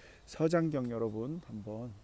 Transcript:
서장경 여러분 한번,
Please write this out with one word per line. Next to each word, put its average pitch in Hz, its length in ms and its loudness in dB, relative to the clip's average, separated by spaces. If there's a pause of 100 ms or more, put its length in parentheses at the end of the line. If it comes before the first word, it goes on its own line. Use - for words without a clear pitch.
(260)
서장경 156 640 2
여러분 117 560 -2
한번, 107 460 -8 (100)